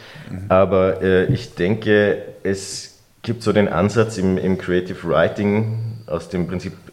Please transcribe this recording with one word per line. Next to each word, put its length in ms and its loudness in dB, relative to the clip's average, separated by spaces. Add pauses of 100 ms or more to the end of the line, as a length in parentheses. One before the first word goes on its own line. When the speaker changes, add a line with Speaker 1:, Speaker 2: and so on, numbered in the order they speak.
(300)
Speaker 1:
Mhm. 220 -10
Speaker 2:
aber, 500 4
äh, 320 4
ich 220 -6
denke, 640 2 (260)
es 560 -8 (220)
gibt 220 -6
so 100 0
den 160 4
Ansatz 480 0
im, 200 0
im 200 0
Creative 500 -4
Writing 1000 0
aus 220 -6
dem 200 -4
Prinzip, 260 -8 (200)